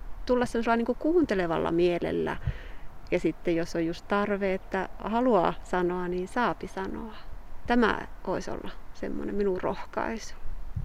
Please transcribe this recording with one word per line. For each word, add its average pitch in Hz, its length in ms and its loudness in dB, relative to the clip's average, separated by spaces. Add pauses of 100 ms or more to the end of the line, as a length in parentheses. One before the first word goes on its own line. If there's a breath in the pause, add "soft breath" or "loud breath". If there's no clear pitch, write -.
(260)
tulla 247 200 4
semmoisella 233 300 2
niinku 233 180 2
kuuntelevalla 185 760 2
mielellä. 165 680 2 (760 loud breath)
Ja 175 100 2
sitten 170 360 0
jos 165 200 -2
on 165 100 2
just - 220 -6
tarve, 202 460 2
että 190 340 -2 (100)
haluaa 208 560 4 (100)
sanoa, 180 440 0
niin 180 200 -2
saapi 202 400 0
sanoa. 220 460 -6 (520)
Tämä 240 400 4 (200)
voisi - 240 -2
olla - 200 -4 (240)
semmoinen - 400 -4
minun 196 280 2
rohkaisu. - 720 -2 (500)